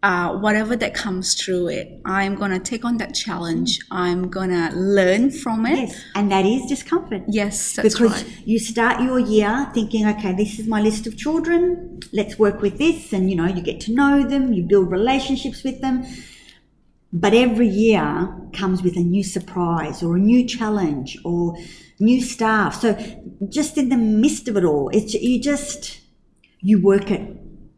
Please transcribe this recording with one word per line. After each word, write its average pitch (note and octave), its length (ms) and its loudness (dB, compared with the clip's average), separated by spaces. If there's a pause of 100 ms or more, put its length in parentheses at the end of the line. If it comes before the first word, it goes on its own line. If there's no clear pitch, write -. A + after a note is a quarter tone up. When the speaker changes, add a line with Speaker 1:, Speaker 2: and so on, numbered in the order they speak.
Speaker 1:
uh, F3+ 340 0
whatever G#3+ 380 0
that - 180 -4
comes F#3 480 -4
through F3+ 280 -2
it. - 360 -10
I'm G3 300 -2
gonna G3 240 -2
take A3 240 -8
on A#3+ 140 -2
that - 180 -8
challenge. E3+ 640 -4
Speaker 2:
Mm. - 120 -16
Speaker 1:
I'm F3+ 380 -2
gonna F3+ 460 -2
learn G3 560 2
from A3 340 -4
it. C#4 120 2
Speaker 2:
Yes, A3+ 260 -6 (100)
and G#3 180 0
that F#3+ 140 2
is A#3+ 220 2
discomfort. C4 640 -4
Speaker 1:
Yes, G#3 480 -2
that's G#3+ 200 4
Speaker 2:
Because A#3 260 4
Speaker 1:
right. - 220 -16
Speaker 2:
you A3 140 2
start A#3+ 420 0
your B3+ 160 2
year G#3+ 560 2
thinking, A3 320 0
"Okay, G#3+ 280 0
this G#3 260 -2
is A3 80 -6
my A3 140 0
list G#3+ 260 0
of A3 100 -12
children. E4+ 840 0 (120)
Let's G#3 240 -2
work G#3 240 2
with G3 160 -2
this." D#4+ 360 0
And, F#3+ 180 2
you F#3+ 40 0
know, E3 120 2
you F#3 160 -2
get - 180 -6
to A3 120 -4
know C#4 340 4
them, C4 260 0
you F#3+ 100 0
build F3+ 280 4
relationships C4 720 -2
with C4 180 -6
them. B3+ 240 -2 (1080)
But F#3+ 220 2
every A#3+ 360 4
year F#3 600 2 (240)
comes F#3 300 -2
with F3 140 0
a - 20 -4
new F3+ 240 2
surprise E3+ 800 -4
or E3+ 140 0
a - 20 2
new A#3+ 260 6
challenge F#3 760 -4
or E3+ 320 -2 (440)
new B3 220 4
staff. A3 600 0
So A3 140 2 (540)
just D4 280 -2
in C4 120 2
the B3+ 80 2
midst A3+ 520 2
of G#3 80 0
it F3+ 80 2
all, D3 240 2
it's, G#3+ 240 0
you B3 280 2
just, - 600 -6 (580)
you G3 240 4
work G3+ 260 4
it. - 280 -4 (400)